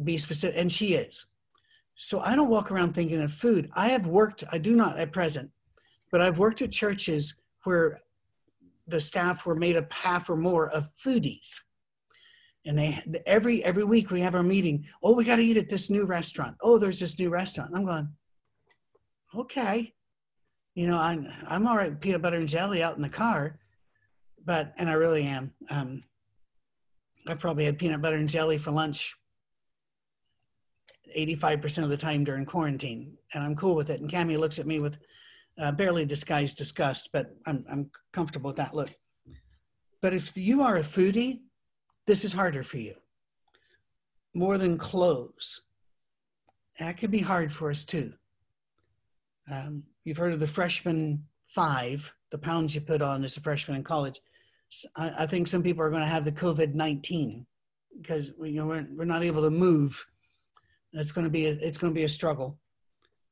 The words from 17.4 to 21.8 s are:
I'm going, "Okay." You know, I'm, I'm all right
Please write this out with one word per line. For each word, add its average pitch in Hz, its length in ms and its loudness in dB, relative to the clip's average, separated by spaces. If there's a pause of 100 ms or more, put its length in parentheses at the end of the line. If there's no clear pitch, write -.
I'm 196 100 0
going, 160 240 -2 (1300)
"Okay." 233 600 -2 (800)
You 175 120 -2
know, 175 120 2
I'm, 160 280 0 (200)
I'm 196 200 0
all 240 100 4
right 190 140 2